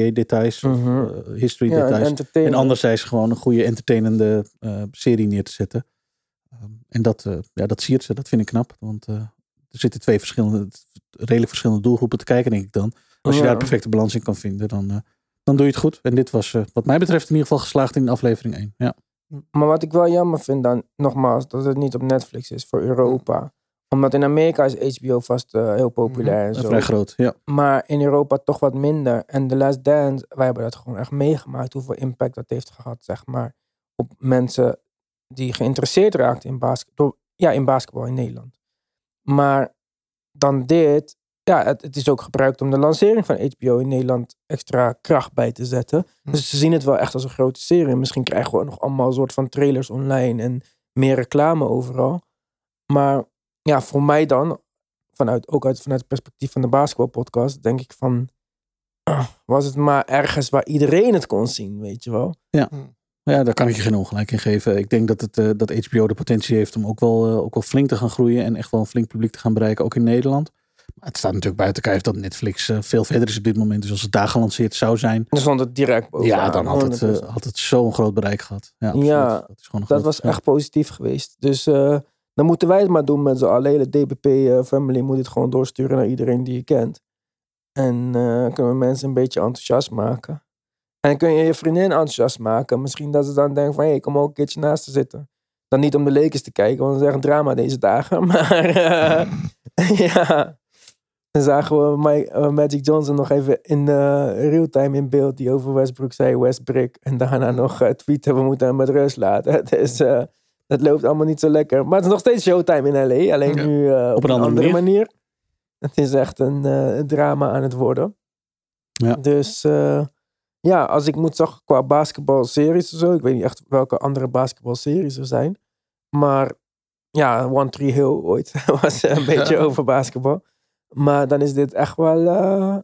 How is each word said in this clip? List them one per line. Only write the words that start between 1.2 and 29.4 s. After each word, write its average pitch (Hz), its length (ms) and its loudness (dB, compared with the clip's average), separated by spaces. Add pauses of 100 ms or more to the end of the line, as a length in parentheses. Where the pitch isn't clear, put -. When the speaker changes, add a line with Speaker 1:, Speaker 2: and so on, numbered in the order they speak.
Speaker 1:
history-details. 123 500 2
Speaker 2:
Ja, 214 80 2
en 214 80 2
entertainment. 151 500 0
Speaker 1:
En 127 40 4
anderzijds 123 440 2
gewoon 113 260 0
een 113 60 0
goede, 117 280 2
entertainende, 110 800 0 (140)
eh, 104 320 -8
serie 113 360 0
neer 101 180 -2
te - 80 -16
zetten. - 340 -6 (680)
Ehm, 110 180 -18 (180)
en 117 140 -4
dat, 110 220 0
eh, 95 140 -4 (160)
ja, - 120 -2
dat - 140 -4
siert 127 240 0
ze. 127 100 -6
Dat 135 140 -8
vind 117 120 2
ik 104 60 -2
knap. 117 320 -4
Want, 110 280 -12
eh, 107 80 -8 (540)
er - 140 -20
zitten 117 180 -2
twee 107 180 2
verschillende, 107 500 -2 (420)
redelijk 117 380 0
verschillende 110 340 -2
doelgroepen 120 360 0
te - 60 -18
kijken, 123 260 2
denk 101 140 -2
ik 101 80 -14
dan. 107 200 -2 (280)
Als 139 140 0
je 143 60 2
Speaker 2:
Ja. - 20 4
Speaker 1:
daar 127 100 4
een 110 60 0
perfecte 123 300 -2
balans 110 260 0
in 113 80 -4
kan 104 140 -4
vinden, 104 320 -6
dan, 101 220 -4
eh, 101 60 -4 (460)
dan 139 140 4
doe 143 100 4
je 139 60 4
het - 80 -8
goed. 156 220 0
En 123 120 0
dit 127 160 2
was, - 240 -2
eh, 113 80 0 (100)
wat 117 140 -2
mij 139 120 4
betreft 170 260 2
in - 120 -10
ieder 151 60 2
geval 143 160 0
geslaagd - 380 -2
in 131 120 2
aflevering 117 480 -2
één. 104 200 -10
Ja. 123 180 -2 (560)
Speaker 2:
Maar 147 180 2
wat 160 140 2
ik 156 100 -6
wel 175 160 4
jammer 175 320 2
vind 135 220 -2
dan, 123 200 0 (140)
nogmaals, 131 520 0
dat 131 160 -6
het 139 120 0
niet 135 180 -2
op 120 80 -8
Netflix 127 480 -4
is - 140 -12
voor - 180 -4
Europa. 127 720 -2 (340)
Omdat 135 260 2
in 143 100 2
Amerika 151 400 2
is 131 340 -2
H 127 80 -14
B 131 40 -2
O 123 100 0
vast, 123 340 -6
eh, 110 200 0
heel 123 140 0
populair 113 600 -2
Speaker 1:
Mhm. 110 80 -6
Speaker 2:
en 127 60 -4
zo. 113 60 -4
Speaker 1:
Vrij 113 120 2
groot, 104 360 -2
ja. 123 180 0 (100)
Speaker 2:
Maar 143 420 0
in 147 160 -2
Europa 143 360 2
toch - 220 -4
wat 135 140 0
minder. 139 520 -2
En 135 220 -2